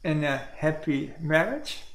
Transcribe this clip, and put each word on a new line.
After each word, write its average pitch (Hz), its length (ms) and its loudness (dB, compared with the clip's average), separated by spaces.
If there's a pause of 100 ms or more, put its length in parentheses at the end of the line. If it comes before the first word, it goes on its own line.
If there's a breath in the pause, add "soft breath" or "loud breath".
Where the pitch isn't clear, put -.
in 151 200 2
a 139 140 2 (200)
happy 151 600 0
marriage? 165 640 2 (120)